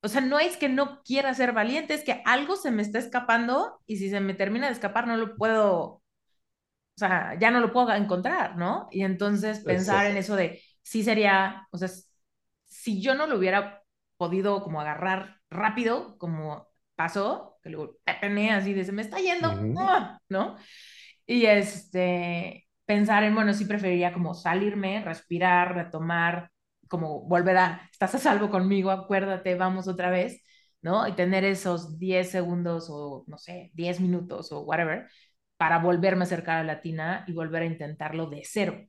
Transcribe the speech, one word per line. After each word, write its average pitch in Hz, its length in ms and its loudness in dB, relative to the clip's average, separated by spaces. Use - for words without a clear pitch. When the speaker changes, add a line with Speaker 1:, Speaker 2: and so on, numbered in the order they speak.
Speaker 1:
o 214 60 -4
sea, 254 120 2
no 269 180 2
es 349 180 2
que 285 120 0
no 277 340 0
quiera 269 320 0
ser 247 180 2
valiente, 277 420 0
es 302 80 -8
que - 220 -2
algo 285 320 2
se 285 140 -4
me 214 120 0
está 208 160 -2
escapando 247 880 0
y 214 100 -6
si 190 120 -4
se 202 120 -2
me 196 140 -2
termina 208 320 -2
de 254 60 -2
escapar 240 340 -2
no 226 100 0
lo 220 200 -4
puedo, 208 480 4
o - 160 -18
sea, 175 440 0
ya 220 120 6
no 247 100 4
lo 233 120 0
puedo 247 200 4
encontrar, 202 640 0
¿no? 214 340 -2
Y 190 120 -2
entonces 202 580 0
pensar 190 460 2
en 202 100 0
Speaker 2:
Exacto. - 0 -
Speaker 1:
eso 196 180 -2
de, 170 260 -2
sí 220 200 -2
sería, 196 680 2
o 180 60 -10
sea, 185 100 -4
s-, - 180 -12
si 196 340 -6
yo 262 140 2
no 302 120 0
lo 254 100 0
hubiera 196 460 0
podido 190 460 0
como 156 180 -6
agarrar 190 680 -4
rápido, 226 680 -2
como 156 520 -8
pasó, 196 680 -4
que 165 80 -16
luego 151 320 -10
pepené 202 500 0
así 196 200 0
de, 190 120 -2
"Se 190 60 -6
me 202 100 -6
está 220 180 -8
yendo", 349 300 0
Speaker 2:
Ujú. 302 300 -2
Speaker 1:
¡ah! 370 400 2
¿no? 190 280 -2
Y, 240 140 6
este, 180 1200 0
pensar 208 380 4
en, 214 120 4
bueno, 208 180 4
sí 208 120 -2
preferiría 185 480 0
como 170 200 -2
salirme, 202 680 -2
respirar, 180 720 2
retomar, 170 760 -2
como 160 340 -4
volver 175 340 4
a, 170 340 2
"Estás - 240 -2
a - 40 -2
salvo 208 300 2
conmigo, 190 420 2
acuérdate, 190 640 0
vamos 185 320 -2
otra 180 220 -2
vez", 185 320 -2
¿no? 196 260 0
Y 190 80 -4
tener 190 300 2
esos 175 540 -2
diez 185 320 0
segundos 175 580 -2
o, 143 380 -12
no 147 100 -18
sé, 175 360 -18
diez 175 280 -4
minutos 180 500 -2
o 147 120 -8
whatever, 165 440 -2
para 165 220 4
volverme 180 440 4
a - 20 2
acercar 170 320 -2
a 160 80 -2
la 156 160 -6
tina 160 460 -6
y 175 60 -8
volver 165 300 -4
a - 20 0
intentarlo 156 640 -6
de 147 160 -12
cero 185 440 -4